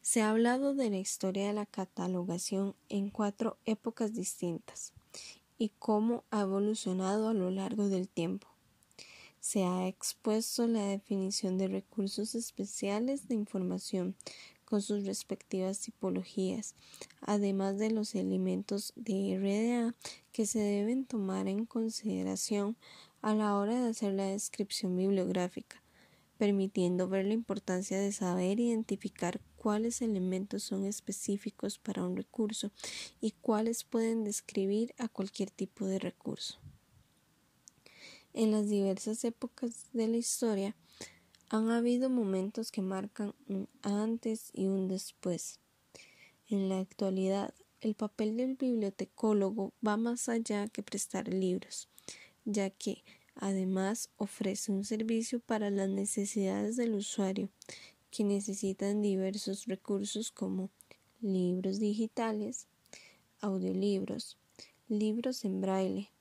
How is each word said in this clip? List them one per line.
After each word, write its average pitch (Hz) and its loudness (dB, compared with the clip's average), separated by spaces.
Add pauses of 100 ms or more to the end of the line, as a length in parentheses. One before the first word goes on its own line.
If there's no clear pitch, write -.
se - 2
ha 214 4
hablado 247 4
de 254 2
la 196 0
historia 196 -2
de 208 0
la 208 -2
catalogación 185 -2 (140)
en 202 -2
cuatro 208 -2
épocas 220 -2
distintas - -6 (640)
y 208 0
cómo 226 2
ha 208 2
evolucionado 196 2
a 226 2
lo 185 2
largo 196 0
del 185 2
tiempo. 180 -2 (920)
Se 190 2
ha 185 2
expuesto - -2
la 226 2
definición 196 0
de 190 2
recursos 196 -2
especiales 233 -2
de 240 0
información 185 -2 (480)
con 208 0
sus 202 -2
respectivas 190 -4
tipologías, 190 -4 (440)
además 196 2
de 214 2
los 214 0
elementos 185 0
de 196 0
R 196 2
D 226 2
A 233 2 (360)
que 220 0
se 220 0
deben 208 2
tomar 190 0
en 208 0
consideración 202 0 (440)
a 214 2
la 208 4
hora 226 2
de 233 2
hacer 208 0
la 196 2
descripción 196 -2
bibliográfica, 185 2 (540)
permitiendo 190 4
ver 190 2
la 208 2
importancia 196 0
de 202 2
saber 185 2
identificar 226 0 (140)
cuáles 220 0
elementos 196 0
son 196 -2
específicos - -4
para 190 -4
un 180 -2
recurso 214 -4 (480)
y 220 -2
cuáles 226 0
pueden 226 0
describir 208 0
a 233 -2
cualquier 190 -4
tipo - -6
de 190 0
recurso. - -6 (1700)
En 220 4
las 214 2
diversas 202 0
épocas 233 -4
de 226 2
la 226 2
historia, 214 0 (760)
han 220 2
habido 240 4
momentos 214 2
que - -4
marcan 190 -4 (140)
un 196 -2 (140)
antes 220 0
y 190 0
un 190 2
después. - -4 (880)
En 190 2
la 190 2
actualidad, 190 0 (260)
el 220 0
papel 214 -2
del 262 0
bibliotecólogo 208 2 (120)
va 208 4
más 233 0
allá 214 0
que 202 -6
prestar - -4
libros, 185 -2 (540)
ya 202 0
que, - -6 (300)
además, 190 0
ofrece 202 -2
un 196 0
servicio 226 0
para 214 0
las 196 2
necesidades 202 0
del 233 2
usuario, 196 0 (600)
que - 0
necesitan 202 0
diversos 196 0
recursos 202 -2
como 185 -4 (500)
libros 185 0
digitales, 220 -2 (720)
audiolibros, 190 0 (500)
libros 226 0
en 190 0
braille 190 0 (120)